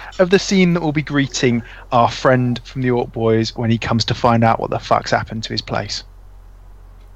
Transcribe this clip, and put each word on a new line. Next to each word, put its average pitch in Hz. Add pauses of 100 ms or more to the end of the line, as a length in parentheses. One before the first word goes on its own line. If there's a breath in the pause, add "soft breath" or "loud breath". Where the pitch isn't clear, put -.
(200 loud breath)
of 185
the 196
scene 185
that 170
will 156
be 151
greeting 131 (280 loud breath)
our 117
friend 123
from -
the 123
Orc 120
Boys 113
when 117
he 117
comes -
to -
find 117
out 113
what -
the 117
fuck's -
happened 110
to -
his 110
place. 110 (1120)